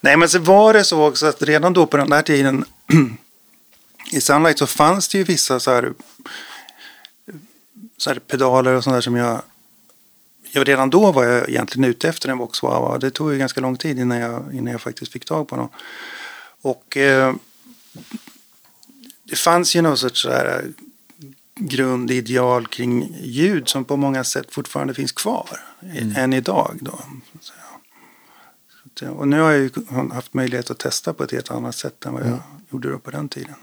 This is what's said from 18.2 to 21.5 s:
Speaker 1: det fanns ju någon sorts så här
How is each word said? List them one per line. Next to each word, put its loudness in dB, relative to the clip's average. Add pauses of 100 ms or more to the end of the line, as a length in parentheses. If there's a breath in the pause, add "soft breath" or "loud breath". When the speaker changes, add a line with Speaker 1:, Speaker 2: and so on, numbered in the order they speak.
Speaker 1:
det -12
fanns 2
ju 2
någon 2
sorts -2
så -2
här -2 (920)